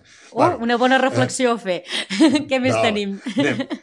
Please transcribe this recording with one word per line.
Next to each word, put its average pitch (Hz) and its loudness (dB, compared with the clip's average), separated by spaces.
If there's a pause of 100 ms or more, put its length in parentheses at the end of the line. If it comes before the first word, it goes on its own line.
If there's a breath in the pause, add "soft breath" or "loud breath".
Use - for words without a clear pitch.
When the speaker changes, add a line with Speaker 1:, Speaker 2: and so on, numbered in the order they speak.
(280 loud breath)
Speaker 1:
Oh, - -12
Speaker 2:
Bueno, 302 2
Speaker 1:
una 233 0
bona 254 4
Speaker 2:
eh, - 2
Speaker 1:
reflexió 254 0
a - -8
fer. 180 -4 (340 loud breath)
<laughs> 277 2
Què 262 0
més 254 0
Speaker 2:
no, 226 0
Speaker 1:
tenim? 208 -2 (140)
Speaker 2:
anem, 190 -2 (200)